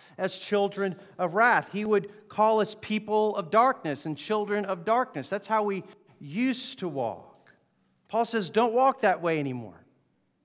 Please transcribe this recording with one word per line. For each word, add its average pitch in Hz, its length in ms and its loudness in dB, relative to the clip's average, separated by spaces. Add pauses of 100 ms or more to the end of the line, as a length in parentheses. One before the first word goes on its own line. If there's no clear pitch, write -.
(180)
as 185 200 -4
children 196 600 -2 (200)
of 175 160 -2
wrath. 214 380 4
He 208 140 -4
would 208 260 2 (160)
call 220 320 4
us 208 220 -2
people 214 560 0
of 170 120 -4
darkness 220 560 2
and 156 120 -4
children 208 480 -2
of 180 180 -4
darkness. 233 460 -2
That's 202 180 -6
how 220 160 2
we 196 220 -4 (340)
used 220 600 -4
to 180 100 -4
walk. 117 640 -6 (560)
Paul 226 160 0
says, 214 240 -2
"Don't 226 240 2
walk 262 260 4
that 180 220 2
way 165 180 0
anymore. 127 400 -6 (640)